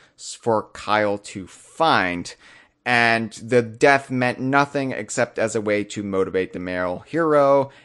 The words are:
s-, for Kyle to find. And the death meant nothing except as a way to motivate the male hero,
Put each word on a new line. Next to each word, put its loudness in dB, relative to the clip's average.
s-, -16
for -2
Kyle 0
to -14
find. -2
And 2
the 0
death 2
meant -2
nothing 0
except -4
as 0
a -2
way 0
to -8
motivate -2
the -8
male -4
hero, 2